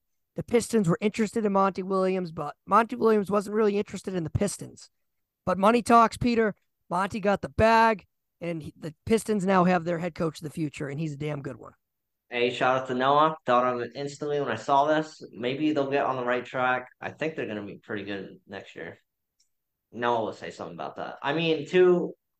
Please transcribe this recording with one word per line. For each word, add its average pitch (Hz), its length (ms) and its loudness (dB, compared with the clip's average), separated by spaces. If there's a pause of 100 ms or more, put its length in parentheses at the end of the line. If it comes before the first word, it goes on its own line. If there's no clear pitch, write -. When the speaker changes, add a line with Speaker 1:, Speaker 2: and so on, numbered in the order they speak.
(360)
Speaker 1:
the - 80 -8
Pistons 220 440 0
were 170 140 2
interested 214 440 -2
in 202 60 0
Monty 196 320 0
Williams, 185 480 -2
but 151 240 -8 (100)
Monty 220 300 2
Williams 220 340 2
wasn't 202 260 -2
really 208 220 2
interested 196 380 -6
in 175 80 -2
the 147 80 -6
Pistons. - 580 -6 (560)
But 180 120 0
money 220 240 4
talks, 233 360 6
Peter. 226 360 0 (380)
Monty 196 280 -4
got 196 220 0
the 139 80 -10
bag, 226 560 4 (340)
and 170 220 -6
he, - 180 -14
the 156 140 -10 (140)
Pistons 214 380 0
now 185 180 6
have 180 200 4
their 170 140 -4
head 170 160 -6
coach 160 260 -4
of - 40 -18
the 151 80 -10
future, 147 380 -6
and 143 100 -8
he's 156 140 -4
a 139 40 -12
damn 147 240 -6
good 127 140 -10
one. - 180 -20 (580)
Speaker 2:
A, 123 200 2
shout 131 300 2
out 131 60 -10
to 131 60 -4
Noah. 143 520 4
Thought 123 280 4
of 120 80 -4
it 120 140 -8
instantly 143 440 -4
when 127 100 -2
I 110 60 -2
saw 139 300 2
this. 156 460 -2
Maybe 143 420 -2
they'll 139 160 0
get 139 160 0
on 131 100 -2
the 123 100 -4
right 123 200 -2
track. 127 420 -2 (140)
I 92 80 -8
think 156 260 -6
they're 123 120 -6
gonna 104 180 -8
be 90 120 -14
pretty 104 260 -10
good 98 440 -10
next 98 280 -16
year. 82 240 -14 (920)
Noah 117 340 -2
will 95 80 -6
say 87 180 -14
something 85 240 -14
about 73 220 -10
that. 65 260 -10
I 139 100 -2
mean, 156 340 0
too, 180 460 4 (260)